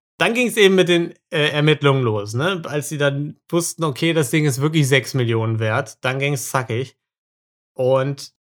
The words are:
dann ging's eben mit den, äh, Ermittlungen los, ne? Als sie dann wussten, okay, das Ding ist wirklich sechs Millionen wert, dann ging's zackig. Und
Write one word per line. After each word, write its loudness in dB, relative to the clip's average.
dann 0
ging's 0
eben 6
mit 4
den, 0
äh, 0
Ermittlungen 2
los, -2
ne? -2
Als -6
sie -6
dann -2
wussten, -4
okay, -2
das 0
Ding 0
ist -2
wirklich 2
sechs 2
Millionen 0
wert, -2
dann -2
ging's -4
zackig. -4
Und 0